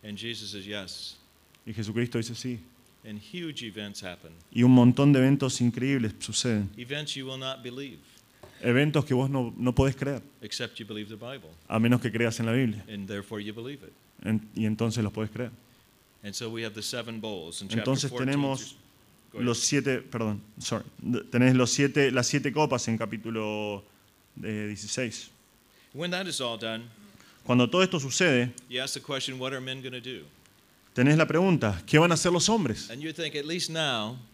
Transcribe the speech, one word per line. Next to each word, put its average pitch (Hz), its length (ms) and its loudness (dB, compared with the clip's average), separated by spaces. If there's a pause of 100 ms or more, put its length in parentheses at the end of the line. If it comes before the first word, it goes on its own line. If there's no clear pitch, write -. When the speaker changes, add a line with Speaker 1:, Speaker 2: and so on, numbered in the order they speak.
Speaker 1:
And 107 120 -10
Jesus 104 360 -10
says, 101 140 -12
"Yes." 101 520 -10 (480)
Speaker 2:
Y 113 80 -10
Jesucristo 113 460 -2
dice, 113 160 -6
"Sí." 120 240 -8 (440)
Speaker 1:
And 107 160 -12
huge 147 460 -12
events 104 380 -10
happen. 87 280 -14 (200)
Speaker 2:
Y 117 100 2
un 127 100 10
montón 127 400 10
de 139 80 8
eventos 135 400 4
increíbles 120 600 0
suceden. 107 580 -2
Speaker 1:
Events 143 380 -8
you 135 100 -10
will 131 140 -10
not 131 240 -8
believe, 127 340 -12 (640)
Speaker 2:
Eventos 143 440 4
que - 100 0
vos 135 140 2
no, 123 280 -2
no 123 160 0
podés 131 220 4
creer, 135 260 -4 (200)
Speaker 1:
except 110 360 -10
you 110 80 -12
believe 107 240 -8
the 113 60 -14
Bible. 113 340 -16 (180)
Speaker 2:
a 110 120 0
menos 120 220 6
que 120 100 0
creas 113 300 0
en 113 40 -2
la 113 60 0
Biblia. 113 320 0 (100)
Speaker 1:
And 101 140 -8
therefore 104 340 -8
you 104 120 -10
believe 123 300 -12
it. - 100 -20 (300)
Speaker 2:
En-, 110 300 0
y 110 120 0
entonces 110 380 0
los 101 100 -2
podés 107 180 -6
creer. 113 180 -8 (720)
Speaker 1:
And 104 120 -14
so 117 160 -8
we 113 160 -6
have 104 100 -8
the 107 80 -10
seven 113 380 -8
bowls 92 400 -10
in 98 80 -12
chapter 113 100 0
Speaker 2:
Entonces 131 300 0
Speaker 1:
fourteen 127 220 -2
Speaker 2:
tenemos 139 280 0
Speaker 1:
through, - 160 -16 (560)
go - 60 -16
ahead. 123 100 -2
Speaker 2:
los 117 120 0
siete, 135 420 0
perdón, 107 400 -4 (180)
sorry. - 240 -4 (480)
Tenés 127 240 6
los 123 160 6
siete, 139 400 4
las 123 160 2
siete 139 240 0
copas 143 380 0
en 113 80 2
capítulo, 107 880 -4 (580)
eh, 107 240 -4
dieciséis. 107 600 -6 (640)
Speaker 1:
When 170 180 -6
that 185 160 -4
is 143 140 -6
all 117 180 -4
done, 113 240 -6 (600)
Speaker 2:
Cuando 123 240 6
todo 180 120 4
esto 185 200 2
sucede, 131 500 2 (180)
Speaker 1:
you 123 120 -4
ask 139 140 -6
the 139 60 -10
question, 135 380 -6
"What 131 140 -6
are 131 80 -8
men 131 200 -10
gonna 127 200 -12
do?" 120 220 -12 (680)
Speaker 2:
tenés 143 240 6
la 160 80 6
pregunta, 156 640 2
"¿qué 147 100 4
van 170 140 6
a 165 40 4
hacer 175 180 2
los 175 160 2
hombres?" 180 420 0
Speaker 1:
And 123 100 -10
you 156 120 -8
think, 151 220 -6
"At 147 100 -6
least 165 240 -4
now 131 480 -4 (160)